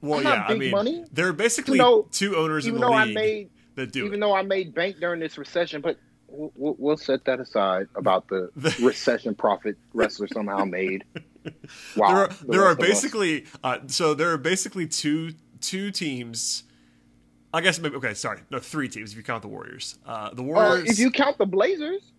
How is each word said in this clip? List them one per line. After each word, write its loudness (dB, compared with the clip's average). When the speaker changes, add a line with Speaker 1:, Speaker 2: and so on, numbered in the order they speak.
Speaker 1:
Well, -2
Speaker 2:
I'm 0
Speaker 1:
yeah, 4
Speaker 2:
not -2
big 2
Speaker 1:
I -2
mean, 0
Speaker 2:
money. -2
Speaker 1:
there 0
are 0
basically 0
Speaker 2:
Even 8
though, 6
Speaker 1:
two -2
owners 0
in -2
Speaker 2:
even -2
Speaker 1:
the 2
Speaker 2:
though 6
I 6
Speaker 1:
league -4
Speaker 2:
made, -2
Speaker 1:
that -6
do -4
Speaker 2:
even -4
Speaker 1:
it. -2
Speaker 2:
though 2
I 2
made -2
bank -4
during -4
this -8
recession, -4
but -4
we'll, -12
we'll, -2
we'll 0
set -2
that 0
aside 0
about 0
the -4
Speaker 1:
<laughs> -18
The -2
Speaker 2:
recession 0
profit 0
wrestler -2
somehow -4
made. -4
Speaker 1:
<laughs> -12
Speaker 2:
Wow, 6
Speaker 1:
There 6
are, 4
Speaker 2:
the -12
Speaker 1:
there 4
are 8
Speaker 2:
rest -10
of 2
us. 6
Speaker 1:
basically, -2
uh, 0
so 2
there 0
are 0
basically -2
two, -2
two -6
teams. -6
I 0
guess 2
maybe, -4
okay, -6
sorry, -6
no, -6
three -6
teams -14
if -18
you -18
count -8
the -12
Warriors. -14
Uh, -10
the -10
Speaker 2:
Uh, -6
Speaker 1:
Warriors. 4
Speaker 2:
if 4
you 4
count 0
the 2
Blazers -2